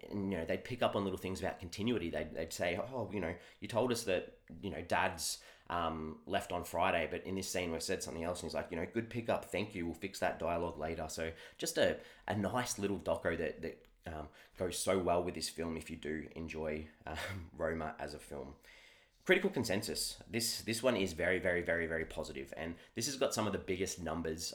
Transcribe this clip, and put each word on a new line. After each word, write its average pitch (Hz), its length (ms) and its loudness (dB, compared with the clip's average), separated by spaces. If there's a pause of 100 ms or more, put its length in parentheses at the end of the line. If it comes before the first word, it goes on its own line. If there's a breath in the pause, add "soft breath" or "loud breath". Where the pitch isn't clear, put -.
(100)
and, 98 220 0
you 87 60 0
know, 82 60 -2
they'd 95 200 -2
pick 123 180 -6
up 113 140 4
on 104 80 2
little 92 140 0
things 92 220 -4
about 90 200 -2
continuity. 92 500 0
They'd, 78 240 -2
they'd 82 180 -4
say, 87 260 0 (140)
"Oh, 120 200 -2
you 104 80 0
know, 85 140 0 (260 loud breath)
you 104 80 -6
told 120 240 4
us 113 120 2
that, 90 320 2 (260)
you 98 80 -2
know, 78 160 -4
Dad's, 90 520 2 (320 loud breath)
um, 80 560 0
left 92 260 0
on 87 120 0
Friday, 85 460 4
but 87 140 -4
in 92 100 -2
this 95 160 -2
scene 90 220 0
we've 80 100 -2
said - 200 0
something 80 200 -4
else." 87 180 0
And 80 100 -6
he's - 40 -4
like, 78 160 -2
"You 85 60 -2
know, 82 160 0
good 113 160 -2
pickup, 113 380 0
thank 101 280 -2
you, 85 120 -2
we'll 85 80 -2
fix - 240 -8
that 87 200 2
dialogue 85 400 0
later." 80 300 -2
So 80 220 -2 (260 loud breath)
just - 220 -2
a, 92 180 6 (320 loud breath)
a 98 80 0
nice 107 420 0
little 98 200 0
doco 85 400 2
that, 78 240 -2
that, - 240 -8 (200)
um, 78 220 -6 (300 loud breath)
goes 90 200 0
so 95 200 4
well 87 240 6
with 87 120 -2
this 80 140 -4
film 82 300 -2
if 78 120 -8
you 82 60 -6
do 76 300 -2 (100)
enjoy, 78 500 -4 (200)
um, 78 100 -6 (180)
<laughs> 82 220 -10
Roma 80 420 0
as 73 140 -6
a 73 60 -10
film. 67 360 -10 (720 loud breath)
Critical 180 240 6
consensus. 104 680 0 (120)
This, - 340 0
this 110 200 0
one 127 140 6
is 95 180 2
very, 87 240 4
very, 90 240 4
very, 85 240 2
very 80 180 0
positive, 73 540 -6
and 82 160 -4 (200 loud breath)
this 117 120 0
has 135 100 -2
got - 160 4
some 107 140 2
of 98 80 2
the 90 40 0
biggest 90 440 -2
numbers 82 520 -2